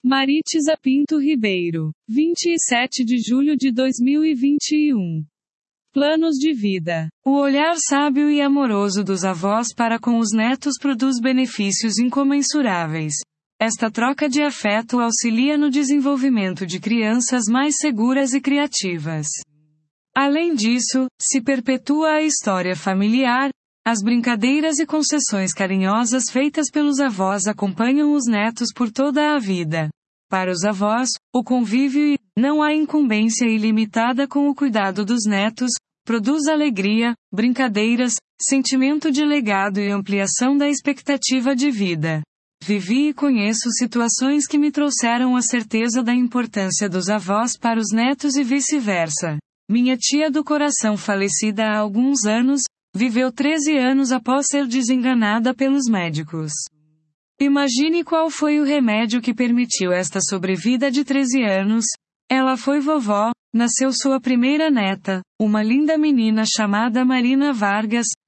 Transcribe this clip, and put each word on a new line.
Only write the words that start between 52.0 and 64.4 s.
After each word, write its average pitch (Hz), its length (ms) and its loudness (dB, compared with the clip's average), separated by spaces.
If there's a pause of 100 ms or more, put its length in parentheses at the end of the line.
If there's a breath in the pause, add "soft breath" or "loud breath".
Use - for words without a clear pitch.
anos, 247 340 2 (320)
viveu 247 380 0
treze 294 480 0
anos 262 320 2
após 254 400 0
ser 285 160 0
desenganada 240 880 0
pelos 269 340 0
médicos. 160 640 -2 (880)
Imagine 285 600 2
qual 320 260 0
foi 302 300 0
o 294 60 2
remédio 233 560 2
que 233 120 -2
permitiu 240 600 0
esta 185 280 -2
sobrevida 190 720 -2
de 269 140 0
treze 269 360 0
anos. 214 440 0 (440)
Ela 262 280 0
foi 277 240 0
vovó, 233 500 0 (240)
nasceu 240 380 0
sua 269 280 0
primeira 277 520 2